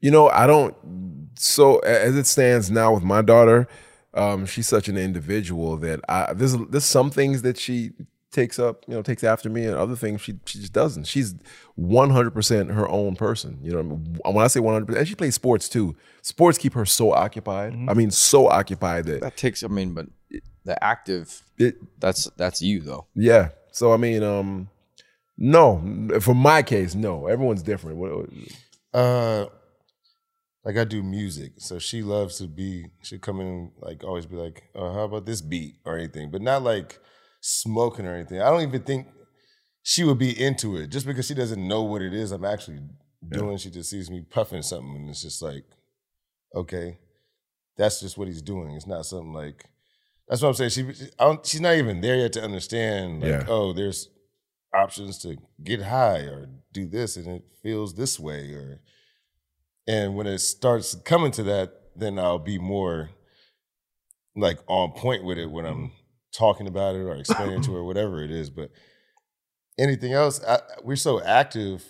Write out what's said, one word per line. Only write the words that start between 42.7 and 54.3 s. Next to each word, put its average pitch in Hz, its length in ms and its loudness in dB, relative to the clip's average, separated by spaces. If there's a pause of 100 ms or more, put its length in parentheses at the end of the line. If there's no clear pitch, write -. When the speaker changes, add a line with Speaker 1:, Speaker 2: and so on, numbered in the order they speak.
Speaker 1:
Yeah. 85 180 -10
Speaker 4:
doing. 101 180 -6
She 95 140 -12
just 85 180 -12
sees 92 220 -12
me 90 180 -12
puffing 101 320 -4
something 71 360 -10
and 73 120 -14
it's 71 120 -14
just 73 200 -14
like, 71 220 -10 (880)
"Okay, 87 440 -10 (800)
that's 104 240 -2
just 95 160 -12
what 98 100 -8
he's 82 140 -12
doing." 82 340 -10
It's 76 120 -16
not 85 180 -10
something 85 280 -14
like, 76 300 -14 (640)
that's 117 140 -2
what 147 80 4
I'm 127 200 -2
saying. - 20 -4
She, 131 360 -8 (100)
I 117 60 4
don't, 151 220 4
she's 156 160 -4
not 170 140 4
even 110 260 0
there 127 160 2
yet 120 160 0
to 110 100 -8
understand, 98 800 -4
like, 78 100 -2
Speaker 1:
Yeah. 71 160 -2
Speaker 4:
"Oh, 107 240 0
there's 95 380 -6 (640)